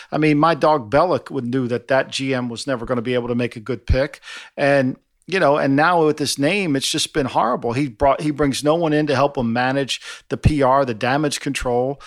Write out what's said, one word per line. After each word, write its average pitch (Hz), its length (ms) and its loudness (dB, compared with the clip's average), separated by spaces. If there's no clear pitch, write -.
I 147 80 -2
mean, 151 200 4
my 165 160 4
dog 143 360 0
Bellick 151 400 2
would 131 160 -6
knew 127 220 -2
that 120 200 -6
that 131 220 0
G 135 240 -4
M 123 140 -4
was 113 180 -12
never 120 180 -6
gonna 120 180 -4
be 123 120 -2
able 120 140 -2
to 120 80 -2
make 120 200 -2
a 117 40 -14
good 113 260 -8
pick. 135 340 0
And, 139 400 2
you 185 100 -2
know, 147 180 4
and 139 200 2
now 165 280 4
with 151 120 2
this 143 200 -4
name, 165 380 0
it's 135 160 -2
just - 220 -4
been 139 140 0
horrible. 143 480 0
He 143 120 -2
brought, 135 340 2
he 151 120 -2
brings 139 320 -2
no 151 100 4
one 165 180 0
in 151 140 2
to 143 80 0
help 143 240 2
him 117 140 0
manage 131 480 -2
the - 60 -6
P 147 260 2
R, 135 220 4
the 123 100 -2
damage 135 440 -2
control. 131 680 -2